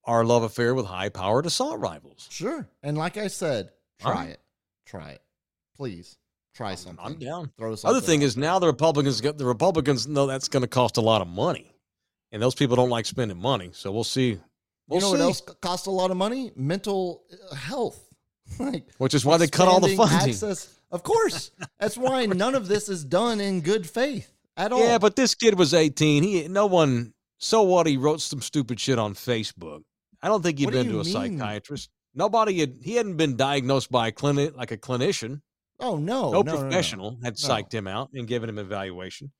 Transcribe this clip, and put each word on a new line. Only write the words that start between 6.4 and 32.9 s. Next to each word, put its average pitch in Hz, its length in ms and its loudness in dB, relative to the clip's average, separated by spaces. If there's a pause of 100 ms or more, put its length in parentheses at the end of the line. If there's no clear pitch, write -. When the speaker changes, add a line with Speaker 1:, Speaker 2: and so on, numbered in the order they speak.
Speaker 2:
try 104 180 -8
Speaker 1:
I'm, 90 40 -8
Speaker 2:
something. 90 280 -16
Speaker 1:
I'm 131 140 -10
down. 151 380 -10
Speaker 2:
Throw 110 120 -8
Speaker 1:
Other 110 80 -6
Speaker 2:
something 220 260 2
Speaker 1:
thing 160 200 4
Speaker 2:
out 147 40 4
Speaker 1:
is, 117 80 0
Speaker 2:
there. 131 80 -4
Speaker 1:
now 175 160 2
the 175 80 2
Republicans 143 540 2
get, 147 180 -4
the 135 80 -4
Republicans 131 600 2
know 139 180 2
that's 131 220 -4
gonna 127 180 0
cost 123 300 2
a 117 40 2
lot 110 220 4
of 87 60 -6
money, 113 440 -4 (600)
and 107 100 -4
those 127 120 2
people 123 220 2
don't 127 140 4
like 117 160 -2
spending 104 340 -4
money. 98 320 -2
So 98 200 -10
we'll 113 120 -4
see. 123 340 0 (500)
We'll 170 100 0
Speaker 2:
You 202 80 0
know 190 60 0
Speaker 1:
see. 285 60 2
Speaker 2:
what - 20 2
else 269 260 2
c-, - 140 -20
costs 180 260 -4
a 196 40 -6
lot 185 200 0
of 185 60 -2
money? 226 400 -4
Mental, 185 680 -4 (280)
uh, 143 40 -14
health. 175 560 -6
<laughs> - 60 -20 (420)
Like, 254 260 -6 (140)
Speaker 1:
Which 131 160 0
is 139 100 2
why 156 120 6
they 165 100 4
cut 180 220 4
all 185 100 8
the 196 140 4
Speaker 2:
expanding 202 160 4 (100)
Speaker 1:
funding. 180 160 2
Speaker 2:
access. 202 420 -8 (140)
Of 175 140 -8
course. 427 480 0 (260)
That's 214 180 -4
why 254 300 0
none 208 300 0
of 208 100 -2
this 208 220 -2
is 175 160 -6
done 208 360 0
in 196 200 -2
good 175 280 -2
faith 254 440 -4 (240)
at 208 160 -2
all. 247 80 4
Speaker 1:
Yeah, 233 180 6
but 208 160 4
this 262 220 2
kid 220 200 6
was 165 160 6
eighteen. 156 520 4
He, 180 240 0
no 196 180 2
one, 135 480 4 (240)
so 226 240 4
what? 180 240 6
He 143 100 4
wrote 151 240 2
some 139 200 -6
stupid 123 400 -4
shit 131 180 2
on 104 160 -2
Facebook. 90 680 -6 (380)
I 156 60 -6
don't 202 160 2
think 160 160 0
he'd 143 60 2
Speaker 2:
What 127 80 0
do 127 60 0
Speaker 1:
been 120 100 2
Speaker 2:
you 110 60 -2
Speaker 1:
to 80 60 -2
a 78 40 -4
Speaker 2:
mean? 214 340 -4
Speaker 1:
psychiatrist. 107 520 -8 (220)
Nobody 202 460 0
had, 135 240 -2
he 214 140 -4